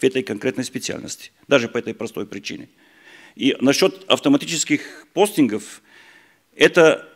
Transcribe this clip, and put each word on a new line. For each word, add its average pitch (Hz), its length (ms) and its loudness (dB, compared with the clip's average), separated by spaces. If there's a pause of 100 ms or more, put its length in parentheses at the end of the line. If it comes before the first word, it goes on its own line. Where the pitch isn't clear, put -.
в - 40 2
этой 131 200 0
конкретной 127 400 -4
специальности, - 640 -10 (180)
даже 117 200 4
по 117 100 -6
этой 113 160 -6
простой 110 320 -10
причине. 101 420 -14 (680)
И 127 220 0
насчёт 139 480 0
автоматических 147 1080 -2
постингов, 156 640 0 (760)
это, 160 600 4